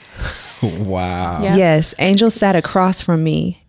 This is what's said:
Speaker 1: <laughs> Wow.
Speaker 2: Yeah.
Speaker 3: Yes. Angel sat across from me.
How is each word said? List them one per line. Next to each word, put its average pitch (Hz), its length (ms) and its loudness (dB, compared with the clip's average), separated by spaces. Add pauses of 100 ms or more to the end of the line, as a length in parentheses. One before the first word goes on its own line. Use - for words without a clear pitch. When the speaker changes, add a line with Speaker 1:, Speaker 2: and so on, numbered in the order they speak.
(180)
Speaker 1:
<laughs> - 160 -8 (280)
Wow. 90 800 -4
Speaker 2:
Yeah. 190 140 2
Speaker 3:
Yes. 160 420 2
Angel 202 320 2
sat 196 240 2
across 185 460 0
from 160 240 0
me. 160 440 -2